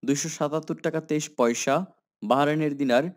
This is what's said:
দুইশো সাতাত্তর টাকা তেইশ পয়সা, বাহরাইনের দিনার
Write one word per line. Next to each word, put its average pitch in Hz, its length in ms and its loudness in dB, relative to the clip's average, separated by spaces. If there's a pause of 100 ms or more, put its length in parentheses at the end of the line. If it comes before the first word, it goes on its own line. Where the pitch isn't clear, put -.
দুইশো 139 260 0
সাতাত্তর 156 560 -4
টাকা 160 140 -2 (100)
তেইশ 151 160 -2 (120)
পয়সা, 123 380 2 (480)
বাহরাইনের 151 540 2
দিনার 139 280 2 (120)